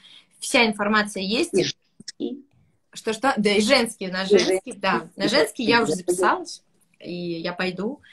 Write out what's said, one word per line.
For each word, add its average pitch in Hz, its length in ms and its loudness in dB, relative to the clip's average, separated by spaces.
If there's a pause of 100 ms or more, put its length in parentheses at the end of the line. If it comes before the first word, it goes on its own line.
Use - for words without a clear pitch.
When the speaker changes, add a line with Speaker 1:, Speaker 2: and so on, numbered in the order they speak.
(400)
Speaker 1:
вся 240 260 2
информация 208 580 0
есть. 240 300 -2
Speaker 2:
И 190 100 2
женский. - 800 -10 (500)
Speaker 1:
Что-что? 226 440 -2
Да, 208 140 2
и 208 100 4
женский, 226 460 2
на 185 160 -4
Speaker 2:
И 190 40 -4
Speaker 1:
женский, 190 220 6
Speaker 2:
женский. - 240 -2
Speaker 1:
да. 175 420 -2
На 196 100 -4
Speaker 2:
И - 40 0
Speaker 1:
женский 247 340 0
я 233 200 4
уже 269 100 0
Speaker 2:
женский. 180 180 -4
Speaker 1:
записалась, 349 520 -2 (360)
и 160 140 -10
я 175 400 -6
пойду. 185 480 -6 (120)